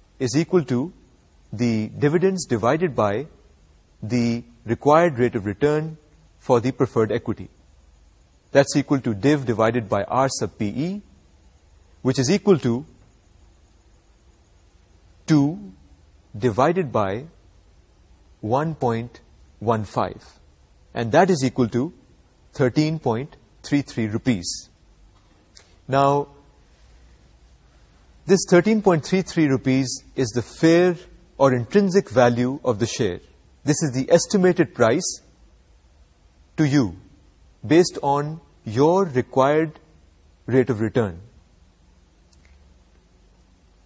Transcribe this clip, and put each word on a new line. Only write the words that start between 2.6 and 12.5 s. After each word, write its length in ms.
by 320
the 420
required 540
rate 160
of 100
return 520
for 220
the 100
preferred 400
equity. 380
That's 260
equal 240
to 120
div 320
divided 440
by 140
R 260
sub 280
P 100
E, 340
which 160
is 120
equal 280